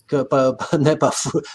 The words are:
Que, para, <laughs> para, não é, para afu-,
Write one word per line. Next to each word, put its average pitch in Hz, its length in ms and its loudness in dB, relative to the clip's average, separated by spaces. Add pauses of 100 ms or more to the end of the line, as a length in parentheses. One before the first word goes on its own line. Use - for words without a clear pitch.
Que, 135 160 0
para, 131 300 2
<laughs> - 0 -
para, - 240 -4
não 151 140 4
é, 151 40 0
para 139 120 2
afu-, - 340 -4 (120)